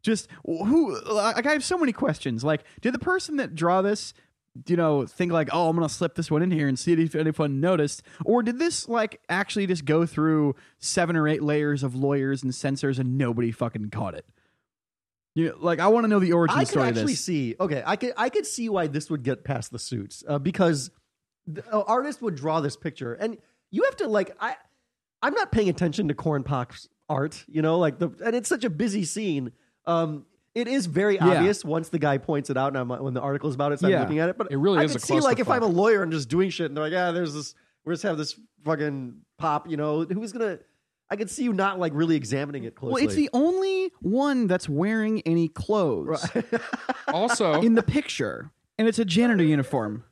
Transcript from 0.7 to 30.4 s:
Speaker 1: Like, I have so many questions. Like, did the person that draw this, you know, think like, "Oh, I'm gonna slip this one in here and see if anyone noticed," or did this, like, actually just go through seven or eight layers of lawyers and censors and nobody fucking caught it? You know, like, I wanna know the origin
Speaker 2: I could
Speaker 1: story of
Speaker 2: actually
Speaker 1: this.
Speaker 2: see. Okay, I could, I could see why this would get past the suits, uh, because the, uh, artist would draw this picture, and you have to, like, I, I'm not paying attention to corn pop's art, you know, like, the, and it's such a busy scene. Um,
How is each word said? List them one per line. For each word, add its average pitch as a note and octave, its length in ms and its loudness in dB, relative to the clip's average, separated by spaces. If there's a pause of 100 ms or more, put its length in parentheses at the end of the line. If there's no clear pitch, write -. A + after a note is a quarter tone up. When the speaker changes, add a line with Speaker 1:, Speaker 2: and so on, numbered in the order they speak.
Speaker 1:
Like, G#3+ 360 0
I D4 60 2
have D4+ 120 0
so F4+ 140 -2
many D4+ 140 2
questions. C3 520 -4
Like, D3+ 200 0 (180)
did B3 120 2
the B3+ 40 -8
person F4+ 380 -2
that G3+ 180 -4
draw E3+ 280 4
this, G3+ 320 -2 (540)
you E3+ 80 4
know, D3+ 300 4
think F3 260 -2
like, D#3+ 200 2
"Oh, E3 160 2
I'm D#3+ 80 2
gonna E3 120 2
slip - 260 -4
this E3+ 160 -6
one D#3 120 4
in F#3 100 2
here D3+ 160 2
and C3 100 0
see - 140 0
if E3 240 2
anyone D3+ 440 0
noticed," D#3+ 420 2 (220)
or A#3+ 180 4
did A#3+ 180 -2
this, E4 280 -2
like, A#3 400 -2
actually G3 380 0
just F3 180 -2
go D#3 220 4
through D3+ 480 2 (240)
seven E3+ 380 0
or D#3 100 2
eight D3+ 160 0
layers D3 400 0
of C3 140 -2
lawyers C#3 480 0
and B2+ 100 -2
censors C3+ 460 -2
and B2+ 180 0
nobody A#2+ 320 0
fucking A2 400 -6
caught G#2 240 -6
it? D2+ 100 -14 (1080)
You D#3+ 160 0
know, - 100 -12
like, E3+ 200 0
I F3+ 80 4
wanna A3+ 200 4
know G#3 120 6
the F#3 120 4
origin E3+ 240 4
Speaker 2:
I - 40 2
could - 80 2
Speaker 1:
story C#3 220 2
of A#2 60 0
Speaker 2:
actually A2+ 180 0
Speaker 1:
this. D3+ 100 -4
Speaker 2:
see. C#3 340 -2
Okay, D#3 260 -2
I F#3+ 120 0
could, A#3+ 200 -4
I A#3 120 0
could G4+ 180 -2
see A#3 220 -6
why F#3 180 0
this D3 240 -6
would D3+ 120 -4
get B2+ 220 -4
past B2+ 280 -6
the A#2+ 60 -10
suits, - 500 -8
uh, C#3+ 100 0
because E3 520 0 (560)
the, D#3+ 160 -12 (120)
uh, G#3+ 120 2
artist B3+ 360 -2
would G3+ 140 -4
draw D#3 240 0
this C#3+ 160 -4
picture, C3 380 -10
and A3 220 -6 (340)
you B3 140 0
have C5+ 120 0
to, E4+ 120 -4
like, G#3 320 0
I, A3+ 160 -6 (680)
I'm C#4 120 0
not G#4+ 180 0
paying G#3 160 4
attention F3 400 0
to D3 60 0
corn D3 300 -2
pop's C3+ 440 -6 (200)
art, D3 400 -4
you D#3 120 -2
know, D#3+ 180 4
like, D#3 200 2
the, E3+ 100 0 (160)
and A#3 100 0
it's A#3+ 140 -2
such B3 160 0
a A#3+ 60 0
busy G3 340 -2
scene. D3 480 -4 (320)
Um, D#3+ 400 -2 (300)